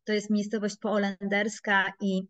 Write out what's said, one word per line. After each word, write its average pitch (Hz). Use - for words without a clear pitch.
to 214
jest 208
miejscowość 208
poolenderska 202
i, 190